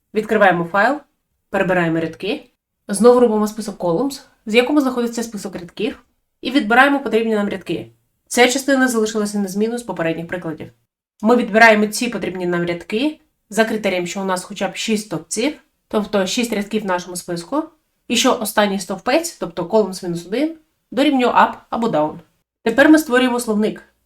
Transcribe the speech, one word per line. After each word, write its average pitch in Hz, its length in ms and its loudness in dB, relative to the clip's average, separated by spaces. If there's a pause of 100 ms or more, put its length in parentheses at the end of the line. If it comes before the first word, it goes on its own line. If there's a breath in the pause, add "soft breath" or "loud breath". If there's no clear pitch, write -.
(140)
Відкриваємо 202 500 2
файл, 214 360 0 (500)
перебираємо 175 500 0
рядки. 185 500 -8 (380)
Знову 240 320 6
робимо 214 280 2
список 208 300 -10
columns, 190 440 -2 (260)
в 214 80 0
якому 277 260 4
знаходиться 240 420 -2
список 196 320 -10
рядків, 190 480 -8 (380)
і 247 100 -6
відбираємо 262 480 4
потрібні 220 360 0
нам 202 140 0
рядки. 185 420 -8 (360)
Ця 240 200 4
частина 262 400 2
залишилася 214 520 -2
незмінною 208 400 -2
з 240 40 -12
попередніх 165 440 -4
прикладів. 170 440 -10 (500)
Ми 226 140 4
відбираємо 214 520 6
ці 240 200 -4
потрібні 180 380 -6
нам 175 200 -2
рядки 214 540 -4 (300)
за 220 160 2
критерієм, 196 420 -4
що 196 140 -8
у 190 40 -4
нас 185 180 -4
хоча 196 240 -6
б 185 80 -8
шість 214 300 -2
стовпців, 220 520 -6 (300)
тобто 202 380 -2
шість 226 280 -2
рядків 202 280 -4
в - 40 -8
нашому 180 300 -4
списку, 175 480 -6 (440)
і 240 100 -2
що 254 220 2
останній 202 400 0
стовпець, 247 600 -4
тобто 180 240 -8
columns 190 400 0
мінус 170 220 -6
один, 294 300 -4 (360)
дорівнює 262 360 2
up 220 260 2 (160)
або 233 180 -4
down. 180 280 -2 (480)
Тепер 262 260 4
ми 311 80 10
створюємо 247 420 2
словник. 214 440 -2 (220)